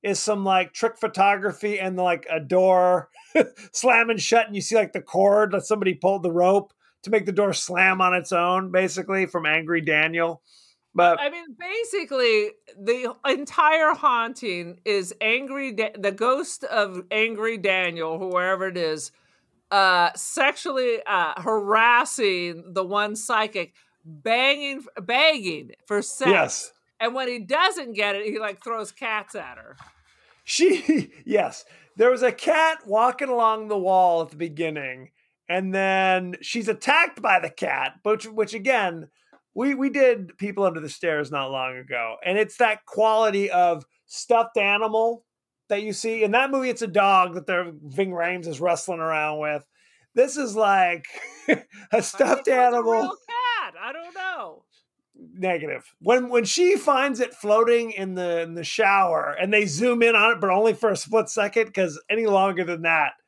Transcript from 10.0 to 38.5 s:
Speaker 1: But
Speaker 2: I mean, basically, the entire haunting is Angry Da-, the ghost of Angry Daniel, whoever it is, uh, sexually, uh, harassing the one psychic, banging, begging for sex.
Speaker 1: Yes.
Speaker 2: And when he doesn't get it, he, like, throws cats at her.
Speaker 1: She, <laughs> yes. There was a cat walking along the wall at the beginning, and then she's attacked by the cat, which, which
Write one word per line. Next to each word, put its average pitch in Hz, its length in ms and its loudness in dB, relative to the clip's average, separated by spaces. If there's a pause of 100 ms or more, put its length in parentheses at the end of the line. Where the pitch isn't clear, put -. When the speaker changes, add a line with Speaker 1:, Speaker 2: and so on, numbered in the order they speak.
Speaker 1:
But 175 260 4
Speaker 2:
I 285 100 -2
mean, 330 280 -16
basically, 320 920 -2 (280)
the 240 360 -4 (120)
entire 302 680 2
haunting 226 920 -4
is 202 380 -2
Angry 262 500 -4
Da-, 214 260 -4
the 202 140 -2
ghost 254 520 -4
of 190 460 -2
Angry 220 460 -2
Daniel, 175 640 -2
whoever 185 500 -2
it 180 80 -8
is, 156 340 -4 (600)
uh, 185 440 4
sexually, 262 920 -2
uh, 180 340 -2
harassing 202 1300 0
the 190 100 -2
one 208 320 -2
psychic, 214 580 -4 (300)
banging, 262 800 -2 (180)
begging 233 680 -2 (160)
for 208 160 -2
sex. - 280 -2
Speaker 1:
Yes. 160 420 0 (280)
Speaker 2:
And 240 140 -4
when 262 140 -4
he 247 120 -8
doesn't 285 540 -2
get 202 220 -2
it, 208 100 -8
he, 208 120 -6
like, 208 240 -8
throws 226 300 -8
cats 214 420 -8
at 135 240 -14
her. 113 180 -20 (680)
Speaker 1:
She, 320 760 2
<laughs> - 60 -20
yes. 180 400 -2 (320)
There 226 140 4
was 247 120 0
a 247 100 4
cat 320 540 2
walking 247 420 0
along 220 400 0
the 208 100 -2
wall 185 440 4
at 151 80 -8
the 151 60 -20
beginning, 151 760 -8 (380)
and 190 260 -2
then 190 640 2
she's 226 280 -6
attacked 311 540 2
by 190 180 4
the 175 100 -6
cat, 135 440 -6 (100)
which, 214 220 0
which 214 280 -4